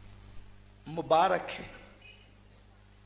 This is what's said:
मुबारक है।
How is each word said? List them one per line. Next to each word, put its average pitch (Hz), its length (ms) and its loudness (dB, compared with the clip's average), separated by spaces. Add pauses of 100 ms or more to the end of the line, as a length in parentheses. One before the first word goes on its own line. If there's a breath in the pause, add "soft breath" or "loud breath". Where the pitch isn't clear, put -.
(880)
मुबारक 160 640 4
है। - 200 -10 (1400)